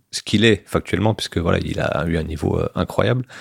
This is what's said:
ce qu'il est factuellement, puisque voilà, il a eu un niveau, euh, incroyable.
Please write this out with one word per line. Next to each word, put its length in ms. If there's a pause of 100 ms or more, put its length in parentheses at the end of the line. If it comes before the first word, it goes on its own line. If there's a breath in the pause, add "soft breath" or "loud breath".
ce 140
qu'il 220
est 200
factuellement, 480
puisque 240
voilà, 260
il 160
a 280
eu 100
un 60
niveau, 340
euh, 160
incroyable. 520 (160 loud breath)